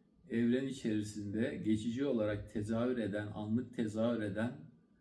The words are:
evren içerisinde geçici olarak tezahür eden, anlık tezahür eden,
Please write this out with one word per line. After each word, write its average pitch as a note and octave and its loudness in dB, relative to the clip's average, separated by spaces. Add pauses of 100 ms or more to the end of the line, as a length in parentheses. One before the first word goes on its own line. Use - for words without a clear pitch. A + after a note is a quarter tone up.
(300)
evren A#2+ 4
içerisinde G#2+ -2
geçici A2+ 2
olarak G#2+ 0
tezahür A2+ 0
eden, G#2 -2
anlık G#2+ -2
tezahür A2 2
eden, G#2+ 0 (500)